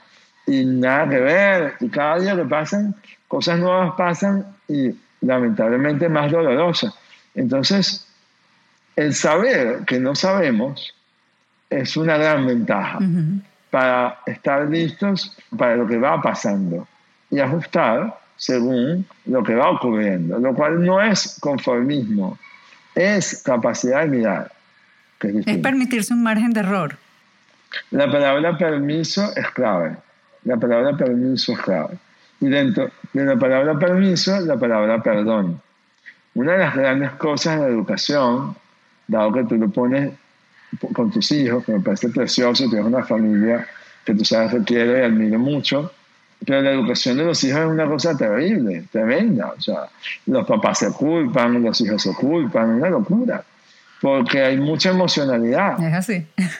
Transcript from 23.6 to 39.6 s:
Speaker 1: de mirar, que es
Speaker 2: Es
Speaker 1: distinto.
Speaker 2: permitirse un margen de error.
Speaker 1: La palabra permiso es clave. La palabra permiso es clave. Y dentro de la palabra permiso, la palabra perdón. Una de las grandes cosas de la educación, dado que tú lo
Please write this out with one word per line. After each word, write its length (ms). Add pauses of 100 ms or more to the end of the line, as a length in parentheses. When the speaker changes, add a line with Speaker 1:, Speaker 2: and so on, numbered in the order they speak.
Speaker 1:
de 60
mirar, 440 (680)
que 80
es 40
Speaker 2:
Es 140
Speaker 1:
distinto. 160
Speaker 2:
permitirse 520
un 100
margen 300
de 80
error. 360 (960)
Speaker 1:
La 180
palabra 480
permiso 800
es 160
clave. 440 (500)
La 120
palabra 400
permiso 540
es 80
clave. 380 (420)
Y 80
dentro 420 (240)
de 120
la 100
palabra 420
permiso, 600
la 180
palabra 460
perdón. 580 (720)
Una 200
de 60
las 160
grandes 360
cosas 480
de 60
la 20
educación, 880 (520)
dado 260
que 100
tú 140
lo 120